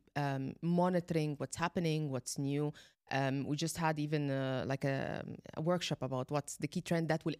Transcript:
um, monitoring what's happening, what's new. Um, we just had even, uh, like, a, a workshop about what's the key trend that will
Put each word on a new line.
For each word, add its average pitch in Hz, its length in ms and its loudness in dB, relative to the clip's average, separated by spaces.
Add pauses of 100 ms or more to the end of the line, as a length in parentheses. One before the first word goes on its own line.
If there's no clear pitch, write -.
(160)
um, 139 460 0
monitoring 170 760 4
what's - 200 -4
happening, 160 520 2
what's 131 280 -4
new. 147 360 0 (380)
Um, 135 340 0
we 151 100 0
just 156 220 -2
had 160 220 2
even, 147 300 0
uh, 135 380 0
like, 135 160 -2
a, 139 420 -2 (300)
a - 60 -6
workshop 170 420 0
about 131 260 -2
what's - 280 -2
the 151 100 -4
key 170 140 -4
trend 165 280 0
that 160 160 2
will 156 140 0